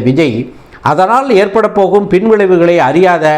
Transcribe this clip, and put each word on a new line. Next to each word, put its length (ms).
விஜய், 280
அதனால் 380
ஏற்பட 240
போகும் 320
பின்விளைவுகளை 680
அறியாத 380